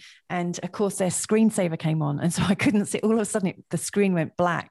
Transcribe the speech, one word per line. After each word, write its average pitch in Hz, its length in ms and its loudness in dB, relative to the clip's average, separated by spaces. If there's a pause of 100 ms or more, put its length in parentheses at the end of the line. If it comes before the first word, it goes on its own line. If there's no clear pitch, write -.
(300)
and 175 320 -2
of 180 100 -8
course 196 240 -2
their 185 140 0
screensaver 208 680 2
came 156 220 0
on, 147 180 -2
and 170 140 0
so 170 120 -2
I 185 100 2
couldn't 208 320 2
see. - 140 -4
All 214 120 2
of 226 60 2
a 208 80 0
sudden, 190 220 -2
it, - 220 -6
the 170 80 -2
screen 196 360 0
went 160 240 -2
black, 175 320 0